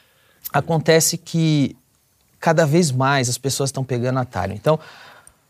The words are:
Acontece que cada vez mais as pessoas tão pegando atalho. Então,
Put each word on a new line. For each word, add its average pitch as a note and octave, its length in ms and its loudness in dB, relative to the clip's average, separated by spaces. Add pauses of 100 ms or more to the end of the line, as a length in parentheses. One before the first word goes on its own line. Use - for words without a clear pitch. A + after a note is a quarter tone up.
(520)
Acontece D#3+ 680 0
que D#3 580 0 (640)
cada E3 280 2
vez D#3+ 240 2
mais C3 380 0
as B2 100 -6
pessoas C3+ 320 -4
tão C3+ 140 -6
pegando B2+ 340 -2
atalho. G2 360 -4
Então, D3+ 240 0 (720)